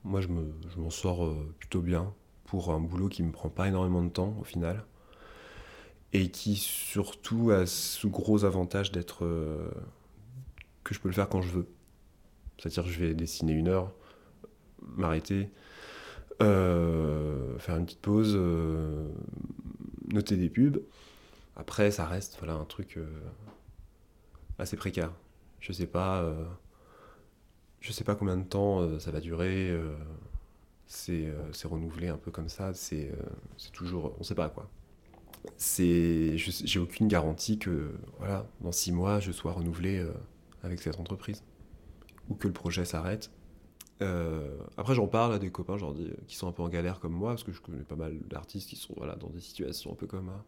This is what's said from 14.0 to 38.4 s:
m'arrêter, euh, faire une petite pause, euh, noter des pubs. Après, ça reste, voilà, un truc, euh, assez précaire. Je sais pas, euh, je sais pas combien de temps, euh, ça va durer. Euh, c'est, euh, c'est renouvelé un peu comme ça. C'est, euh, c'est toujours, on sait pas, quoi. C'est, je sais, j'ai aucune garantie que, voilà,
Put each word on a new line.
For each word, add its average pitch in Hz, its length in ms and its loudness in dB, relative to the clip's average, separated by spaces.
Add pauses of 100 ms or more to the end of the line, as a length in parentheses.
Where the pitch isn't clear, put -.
m'arrêter, 92 540 2 (880)
euh, 80 1160 4
faire 82 180 0
une 85 80 2
petite - 160 -8
pause, 107 360 6
euh, 80 720 2 (1040)
noter 104 240 4
des 90 120 4
pubs. 139 320 6 (760)
Après, - 340 4
ça 87 160 0
reste, 90 320 -4
voilà, 80 160 -4
un 78 100 -4
truc, - 320 -10
euh, 82 100 -6 (1500)
assez - 180 -2
précaire. 85 360 0 (480)
Je - 120 -8
sais 87 140 0
pas, 95 360 2
euh, 80 220 -2 (1400)
je - 120 -8
sais - 120 -6
pas 101 100 2
combien 98 220 0
de 92 80 -2
temps, 98 360 2
euh, 80 180 2
ça 76 120 -6
va 76 100 -2
durer. 90 500 0
Euh, 82 240 -2 (920)
c'est, 82 400 -4
euh, 76 260 -6
c'est - 160 -8
renouvelé 82 400 -4
un 78 80 -2
peu 78 140 -8
comme 82 180 -6
ça. 95 240 -4
C'est, 76 380 -6
euh, 73 60 -6 (400)
c'est - 160 -14
toujours, 87 480 -4
on - 20 -6
sait - 140 -4
pas, 85 120 2
quoi. - 220 -10 (840)
C'est, 85 840 6
je 87 120 -2
sais, - 160 -4
j'ai - 140 2
aucune 87 280 4
garantie 87 500 2
que, 76 340 -2 (260)
voilà, 98 280 -2 (140)